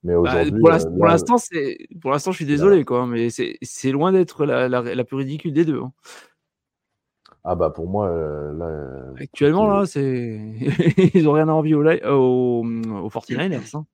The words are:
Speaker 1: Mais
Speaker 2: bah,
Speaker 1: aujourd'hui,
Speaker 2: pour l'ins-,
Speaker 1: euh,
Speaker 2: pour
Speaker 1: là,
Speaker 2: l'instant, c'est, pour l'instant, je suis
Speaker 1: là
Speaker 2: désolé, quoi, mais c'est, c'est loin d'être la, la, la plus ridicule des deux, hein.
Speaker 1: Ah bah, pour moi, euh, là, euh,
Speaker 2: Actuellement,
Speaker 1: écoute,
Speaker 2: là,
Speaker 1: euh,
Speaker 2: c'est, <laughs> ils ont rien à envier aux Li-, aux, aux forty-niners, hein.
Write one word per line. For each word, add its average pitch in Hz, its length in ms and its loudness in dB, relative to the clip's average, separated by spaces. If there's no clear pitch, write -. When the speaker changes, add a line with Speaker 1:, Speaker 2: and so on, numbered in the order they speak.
Speaker 1:
Mais 87 100 -2
Speaker 2:
bah, 87 60 4
Speaker 1:
aujourd'hui, - 400 2
Speaker 2:
pour 165 100 8
l'ins-, 165 160 4
Speaker 1:
euh, 160 120 -6
Speaker 2:
pour 170 80 4
Speaker 1:
là, 165 60 6
Speaker 2:
l'instant, 240 260 2
c'est, 143 400 -4
pour 131 100 -4
l'instant, 147 200 -2
je 180 60 -4
suis 160 80 -6
Speaker 1:
là 139 60 -2
Speaker 2:
désolé, 165 340 4
quoi, 123 220 0
mais 117 220 -2
c'est, 113 320 -6
c'est 131 300 -6
loin 156 200 0
d'être 175 340 0
la, 127 240 0
la, 123 120 0
la 120 220 -4
plus 135 140 -6
ridicule 143 360 -6
des 160 120 2
deux, 143 160 -2
hein. 127 100 -10
Speaker 1:
Ah 90 120 -2
bah, 85 140 0
pour 82 180 -8
moi, 101 200 -2
euh, 76 460 -6
là, 82 120 -8
euh, 67 520 -12
Speaker 2:
Actuellement, 151 460 0
Speaker 1:
écoute, 208 120 2
Speaker 2:
là, 202 60 0
Speaker 1:
euh, 196 40 0
Speaker 2:
c'est, 131 1300 0
<laughs> - 40 -6
ils 160 120 4
ont 143 60 4
rien 156 160 4
à 156 40 2
envier 156 200 2
aux 147 100 4
Li-, 160 220 2
aux, 127 580 2
aux 107 60 -6
forty-niners, 131 680 -6
hein. 151 180 -10